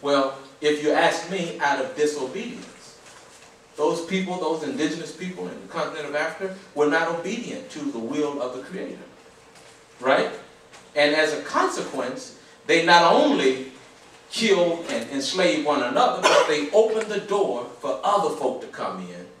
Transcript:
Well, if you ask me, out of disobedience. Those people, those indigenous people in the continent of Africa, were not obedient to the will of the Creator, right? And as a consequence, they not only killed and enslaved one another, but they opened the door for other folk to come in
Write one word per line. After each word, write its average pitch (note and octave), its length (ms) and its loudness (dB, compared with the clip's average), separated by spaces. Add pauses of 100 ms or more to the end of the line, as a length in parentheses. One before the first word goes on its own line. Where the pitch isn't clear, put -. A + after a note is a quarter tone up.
Well, C#3 380 2 (220)
if D3+ 220 2
you D3 100 4
ask E3 380 2
me, F3 280 -4
out C3+ 260 0
of A#2+ 120 -8
disobedience. C3 1000 -4 (760)
Those E3 300 0
people, F#3 320 -4
those D#3+ 240 -2
indigenous C#3+ 520 -4
people F#3 340 -10
in - 120 -12
the - 80 -18
continent D3+ 380 -6
of D3 80 -10
Africa, D#3+ 400 -4 (200)
were D3 140 4
not E3 200 2
obedient E3+ 640 -6
to D#3 100 -12
the C#3 180 -6
will C#3+ 420 -2
of B2 160 -6
the B2+ 60 -10
Creator, F#2 360 -10 (1000)
right? C3 300 2 (640)
And D3 200 4
as D#3 180 2
a - 100 -6
consequence, - 960 -4 (280)
they E3 180 4
not E3+ 280 8
only - 600 4 (580)
killed F3 580 2
and B2+ 220 -4
enslaved D3+ 560 0
one C#3+ 160 2
another, F3 400 2
but - 260 6
they D3 220 0
opened G#3+ 400 4
the G3 100 -2
door G3 460 0 (140)
for - 220 -6
other F#3 340 2
folk - 260 -2
to - 60 -12
come F#2+ 320 -8
in F2+ 260 -12 (140)